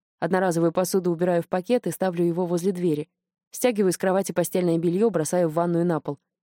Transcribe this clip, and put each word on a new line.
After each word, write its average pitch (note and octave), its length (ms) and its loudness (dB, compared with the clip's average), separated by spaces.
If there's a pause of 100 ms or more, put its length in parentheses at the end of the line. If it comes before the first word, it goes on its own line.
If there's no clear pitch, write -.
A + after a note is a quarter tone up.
(200)
Одноразовую E3+ 520 0
посуду F3+ 400 0
убираю E3+ 300 0
в - 60 -14
пакет F#3+ 400 -2
и E3 40 -2
ставлю F3 320 -2
его F3 220 0
возле F3 260 -2
двери. F3 380 -2 (420)
Стягиваю G#3 400 0
с - 60 -4
кровати F#3+ 340 0
постельное F3 460 0
бельё, F3+ 320 2
бросаю E3+ 400 0
в D3+ 40 -6
ванную E3+ 320 0
на E3 140 0
пол. C#3+ 200 -8 (240)